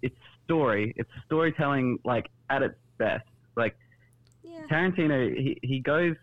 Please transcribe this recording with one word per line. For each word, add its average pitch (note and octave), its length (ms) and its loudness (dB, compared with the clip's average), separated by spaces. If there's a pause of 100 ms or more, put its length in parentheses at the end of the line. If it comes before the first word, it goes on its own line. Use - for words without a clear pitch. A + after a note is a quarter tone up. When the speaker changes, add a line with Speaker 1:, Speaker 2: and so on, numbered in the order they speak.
Speaker 1:
it's B2+ 140 -4 (280)
story. A#2 520 2
It's - 140 -6 (160)
storytelling, C#3+ 760 0
like, A#2+ 260 -2 (200)
at C3+ 120 2
its - 140 -2 (220)
best. G2+ 260 -2 (320)
Like, A2+ 200 0 (680)
Speaker 2:
Yeah. E4 260 -16
Speaker 1:
Tarantino, D#3 680 2
he, C3+ 260 -2
he C3 180 -2
goes D#3 420 2